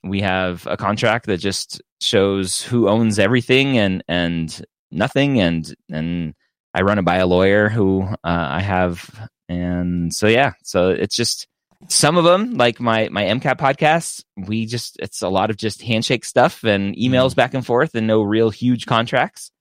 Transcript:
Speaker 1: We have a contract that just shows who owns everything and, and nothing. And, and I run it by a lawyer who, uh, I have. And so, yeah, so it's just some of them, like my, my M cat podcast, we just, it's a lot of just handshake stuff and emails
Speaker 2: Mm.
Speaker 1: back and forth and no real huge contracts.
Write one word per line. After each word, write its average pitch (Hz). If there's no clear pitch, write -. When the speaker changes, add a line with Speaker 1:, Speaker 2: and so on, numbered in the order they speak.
Speaker 1:
We 98
have 92
a 95
contract 107
that 95
just -
shows 98
who 120
owns 110
everything 127
and, 95
and 85
nothing. 135
And, 82
and 82
I 90
run 101
it 92
by 87
a 92
lawyer 98
who, 95
uh, 95
I 82
have. 92
And 87
so, -
yeah, 120
so 92
it's -
just -
some 151
of 170
them, 202
like 120
my, 113
my 101
M 110
cat 131
podcast, 156
we 110
just, 117
it's -
a 92
lot 95
of 107
just -
handshake 113
stuff -
and 98
emails 127
Speaker 2:
Mm. -
Speaker 1:
back 127
and 127
forth 127
and 110
no 110
real 110
huge 123
contracts. 123